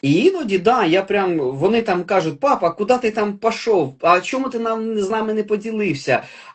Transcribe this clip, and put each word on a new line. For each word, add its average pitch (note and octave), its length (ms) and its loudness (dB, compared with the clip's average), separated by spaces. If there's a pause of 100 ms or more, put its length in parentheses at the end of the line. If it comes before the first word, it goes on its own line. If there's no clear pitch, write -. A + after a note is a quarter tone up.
І D#3 220 2
іноді, D4+ 340 2
да, A3 260 4
я F3 180 2
прям, F#3+ 360 0
вони D3+ 440 0
там F3+ 220 -2
кажуть: E3 360 -2
"Папа, A#3 300 2
куди G#3+ 280 0
ти A3+ 120 -2
там G#3 280 -4
пішов? G#3 600 0
А F3 200 4
чому C4 280 -4
ти B3 100 -6
нам, A3+ 400 -4
з G3 120 -2
нами A3 240 -2
не G#3+ 100 -2
поділився?" G#3 800 -2 (320)